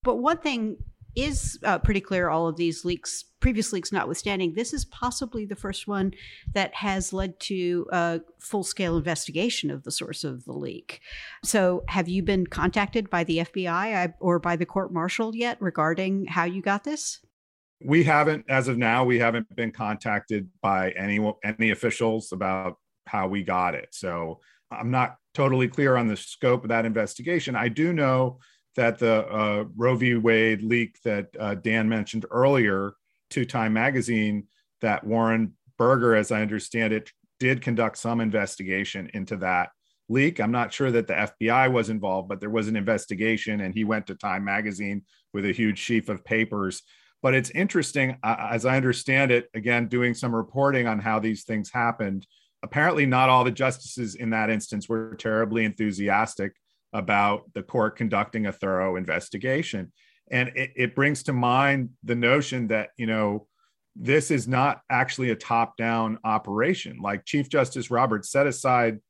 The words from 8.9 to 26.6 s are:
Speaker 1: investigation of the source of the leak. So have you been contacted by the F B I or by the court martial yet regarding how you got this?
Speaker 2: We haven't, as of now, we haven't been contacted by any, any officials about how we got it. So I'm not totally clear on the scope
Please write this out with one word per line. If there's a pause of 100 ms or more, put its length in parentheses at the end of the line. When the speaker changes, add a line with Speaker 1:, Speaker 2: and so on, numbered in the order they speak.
Speaker 1:
investigation
of
the
source
of
the
leak. (420)
So
have
you
been
contacted
by
the
F
B
I
or
by
the
court
martial
yet
regarding
how
you
got
this? (640)
Speaker 2:
We
haven't,
as
of
now,
we
haven't
been
contacted (120)
by
any, (240)
any
officials
about (300)
how
we
got
it.
So (300)
I'm
not (180)
totally
clear
on
the
scope